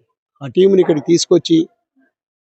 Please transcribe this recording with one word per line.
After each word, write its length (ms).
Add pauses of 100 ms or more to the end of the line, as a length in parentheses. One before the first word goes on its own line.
(440)
ఆ 40
టీంని 340
ఇక్కడికి 240
తీసుకొచ్చి 600 (720)